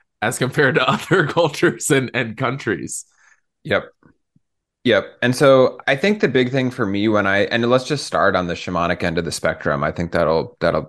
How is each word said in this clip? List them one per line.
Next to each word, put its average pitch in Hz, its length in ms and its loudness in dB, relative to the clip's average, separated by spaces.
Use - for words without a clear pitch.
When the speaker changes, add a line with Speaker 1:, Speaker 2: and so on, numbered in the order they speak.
Speaker 1:
as 110 160 -2
compared 135 380 0
to 127 120 2
<laughs> - 0 -
other 185 380 0
cultures 165 640 0
and, 135 240 0
and 113 220 -4
countries. 127 720 -6
Speaker 2:
Yep. - 240 -2
Yep. 107 200 4
And 123 140 0
so 135 440 4
I 135 80 2
think 208 240 0
the 202 80 2
big 127 240 2
thing 127 180 0
for 120 160 -4
me 101 220 0
when 104 180 2
I, 98 200 2
and 117 220 0
let's 127 200 2
just 147 180 -4
start 92 300 2
on 90 100 -2
the 87 80 -4
shamanic 87 480 -2
end 85 160 -2
of 85 60 -2
the 78 80 -6
spectrum. 76 500 -4
I 78 80 -2
think 85 220 -6
that'll, 80 480 0
that'll, 82 280 0